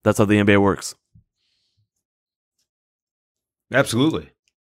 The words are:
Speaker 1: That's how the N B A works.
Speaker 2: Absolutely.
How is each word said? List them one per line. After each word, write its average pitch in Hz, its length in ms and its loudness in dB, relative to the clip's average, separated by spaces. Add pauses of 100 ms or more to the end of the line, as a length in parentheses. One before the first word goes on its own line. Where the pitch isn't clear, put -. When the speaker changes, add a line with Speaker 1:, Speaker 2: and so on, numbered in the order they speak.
Speaker 1:
That's 107 140 0
how 110 60 4
the 104 140 2
N 101 80 2
B 104 80 4
A 101 60 4
works. 98 340 -2 (2750)
Speaker 2:
Absolutely. 127 600 -2 (320)